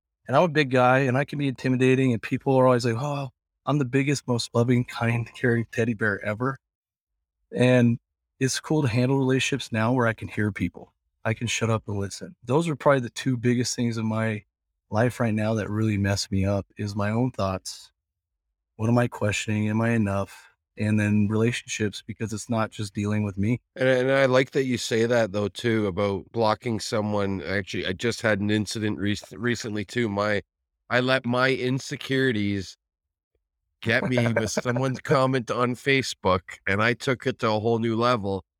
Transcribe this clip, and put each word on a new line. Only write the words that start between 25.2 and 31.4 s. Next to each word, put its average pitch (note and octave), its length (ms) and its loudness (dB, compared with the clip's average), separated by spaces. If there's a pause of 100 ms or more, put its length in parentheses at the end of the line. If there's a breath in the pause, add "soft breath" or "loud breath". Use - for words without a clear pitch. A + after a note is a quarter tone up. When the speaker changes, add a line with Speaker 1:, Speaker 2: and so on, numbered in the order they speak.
Speaker 2:
though, G#2 160 0
too, A2 360 0
about G2 460 -2
blocking A2 480 0
someone. G2+ 640 -2
Actually, F#2+ 420 -4
I F#2 80 -4
just A2+ 280 -4
had G#2+ 180 2
an G#2 100 -2
incident G#2+ 480 -2
rec-, G2+ 220 -2 (140)
recently G#2+ 520 -4
too. A#2+ 240 -2
My, G2+ 320 -2 (480)
I B2 120 2
let C3 240 0
my B2 260 2